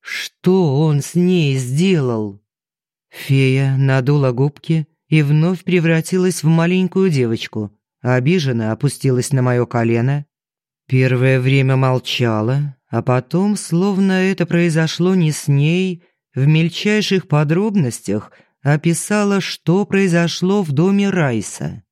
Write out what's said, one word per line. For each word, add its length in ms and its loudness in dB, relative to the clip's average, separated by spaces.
«Что 760 -2
он 240 0
с 120 -12
ней 420 2
сделал?» 840 -2
Фея 640 0
надула 540 2
губки 560 -2
и 140 2
вновь 420 0
превратилась 800 0
в 20 2
маленькую 640 2
девочку, 680 -4
обиженно 720 0
опустилась 600 -2
на 100 2
моё 240 0
колено. 600 -2
Первое 540 2
время 360 2
молчала, 1000 -2
а 140 -2
потом, 540 -2
словно 560 0
это 340 0
произошло 680 0
не 180 2
с 160 -6
ней, 560 0
в 120 0
мельчайших 840 0
подробностях 1040 -2
описала, 800 0
что 440 -2
произошло 760 0
в 100 -4
доме 380 2
Райса. 800 -4